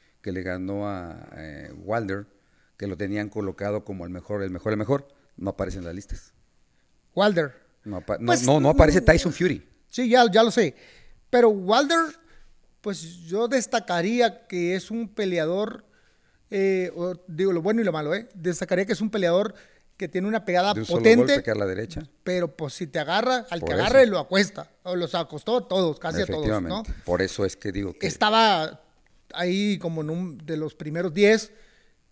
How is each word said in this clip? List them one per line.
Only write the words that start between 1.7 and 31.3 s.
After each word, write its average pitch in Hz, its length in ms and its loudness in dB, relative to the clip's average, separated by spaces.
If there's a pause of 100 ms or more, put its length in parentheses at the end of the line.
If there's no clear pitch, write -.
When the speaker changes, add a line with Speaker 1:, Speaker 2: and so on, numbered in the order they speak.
Speaker 1:
Wilder, 101 520 -6 (500)
que 101 80 -8
lo 92 120 -6
tenían 104 320 -4
colocado 104 540 -6
como 92 220 -10
el 87 60 -12
mejor, 98 320 -8
el 95 80 -6
mejor, 101 220 -4
el 104 40 -2
mejor, 127 300 -2 (300)
no 95 120 -4
aparece 95 300 -6
en 87 60 -12
las 85 100 -10
listas. - 380 -14 (840)
Speaker 2:
Wilder. 175 520 0 (180)
Speaker 1:
No 101 120 -8
apa-, 87 220 -4
no, 117 60 -6
Speaker 2:
Pues, 117 200 2
Speaker 1:
no, 143 140 6
no 139 100 4
aparece 160 320 6
Speaker 2:
mm, - 40 -6
Speaker 1:
Tyson - 260 6
Fury. 165 340 -2 (240)
Speaker 2:
Sí, 240 200 -2
ya, 240 200 8
ya 220 140 6
lo 233 80 2
sé. 190 240 0 (540)
Pero 240 200 6
Wilder, 226 480 2 (840)
pues 180 200 -8 (200)
yo 196 260 -2
destacaría 226 1000 0
que 175 280 -2
es 185 160 -8
un 226 160 -6
peleador, 185 800 -4 (640)
eh, 190 420 0
o, 180 200 -6 (140)
digo, 180 260 2
lo 170 80 0
bueno 220 200 2
y 214 40 0
lo 170 80 0
malo, 151 200 -2
¿eh? 220 220 -6
Destacaría 180 500 -2
que 226 80 -4
es 165 80 -4
un 214 80 -2
peleador 196 460 2 (400)
que 175 140 -8
tiene 185 180 -2
una 214 160 -2
pegada 185 300 2
Speaker 1:
De 214 80 -2
un 214 40 -6
solo 254 140 0
Speaker 2:
potente, 226 260 6 (100)
Speaker 1:
golpe, - 80 -2
que 113 80 -2
a 107 40 2
la 101 100 -2
derecha. 113 360 -6 (220)
Speaker 2:
pero, 180 320 -2
pues, 147 180 -8
si 170 140 -8
te 156 120 -4
agarra, 226 500 0
al 170 120 -6
que - 60 -6
Speaker 1:
Por - 80 -2
eso. - 100 2
Speaker 2:
agarre 254 220 8
lo 185 120 -2
acuesta, 185 500 0 (140)
o 185 140 -4
los 170 180 -4
acostó 170 420 -4
a 196 120 -4
todos, 180 300 0
casi 165 220 -4
a 185 40 0
todos, 156 200 -4
¿no? 131 60 0
Speaker 1:
Efectivamente. 101 420 -4 (120)
Por 87 160 0
eso 95 240 -2
es 92 100 -4
que 101 160 -8
digo 95 260 -6
que 190 100 -4
Speaker 2:
Estaba 214 760 2 (520)
ahí 190 440 0
como 160 240 -6
en 151 80 -6
un, 170 280 -6
de 156 200 -8
los 151 180 -6
primeros 160 380 -6
diez, 202 400 4 (580)